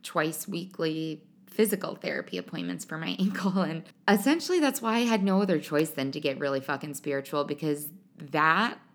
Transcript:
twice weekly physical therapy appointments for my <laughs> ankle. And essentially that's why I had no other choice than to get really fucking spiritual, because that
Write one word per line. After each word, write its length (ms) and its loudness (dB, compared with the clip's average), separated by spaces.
twice 460 -2
weekly 720 -4
physical 480 0
therapy 440 -6
appointments 460 -6
for 140 -8
my 120 -4
<laughs> 80 -4
ankle. 440 0
And 220 -4
essentially 500 4
that's 240 2
why 140 0
I 40 4
had 220 2
no 180 4
other 200 2
choice 300 0
than 200 -2
to 100 -6
get 200 -2
really 200 0
fucking 340 -6
spiritual, 500 -2
because 440 -2
that 600 2